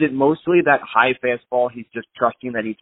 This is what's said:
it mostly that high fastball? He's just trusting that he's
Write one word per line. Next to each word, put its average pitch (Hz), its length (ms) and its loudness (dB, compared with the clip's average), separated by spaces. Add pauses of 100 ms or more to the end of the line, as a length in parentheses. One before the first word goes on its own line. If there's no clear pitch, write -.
it 147 120 0
mostly 156 520 2
that 143 180 2
high 123 300 2 (100)
fastball? 123 480 -2
He's 120 200 -16
just 113 240 -12
trusting 123 360 -4
that 113 120 -6
he's 110 180 -8